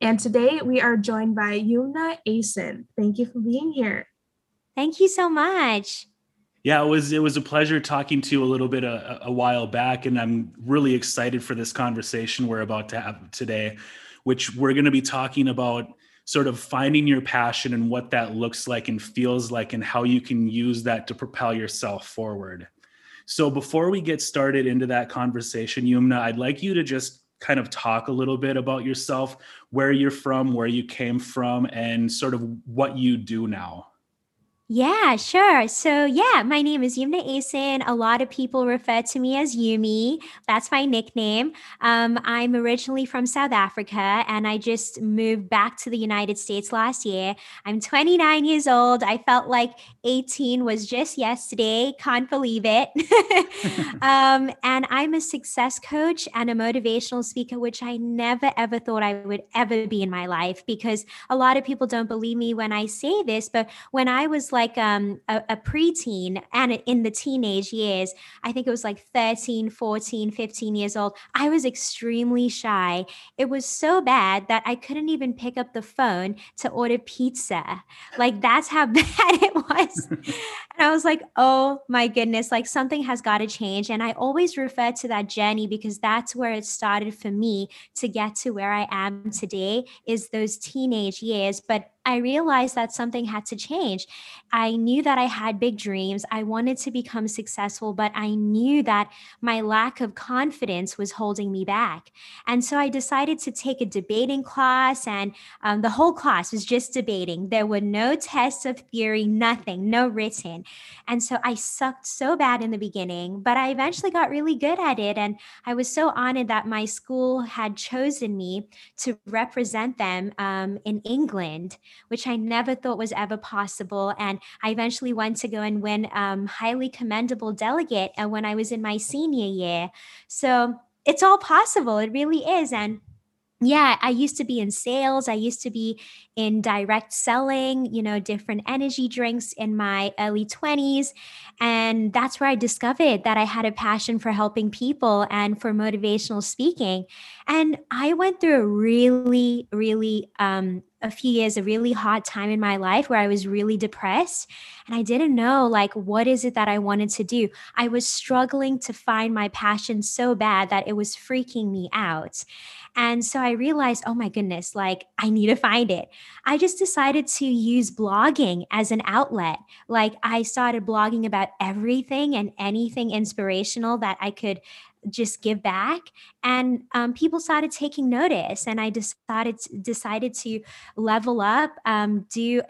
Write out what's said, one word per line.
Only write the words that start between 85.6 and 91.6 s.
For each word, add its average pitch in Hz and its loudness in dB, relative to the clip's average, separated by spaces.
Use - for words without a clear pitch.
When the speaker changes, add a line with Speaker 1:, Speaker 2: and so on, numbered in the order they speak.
Speaker 2:
because 208 -6
that's 233 -2
where 240 -2
it 214 -6
started 208 -2
for 214 -8
me 202 -2
to 247 -4
get 214 -4
to 254 -4
where 202 -4
I 208 -2
am 202 -4
today, 202 -4
is 226 -4
those 220 -4
teenage 220 -4
years. 196 -2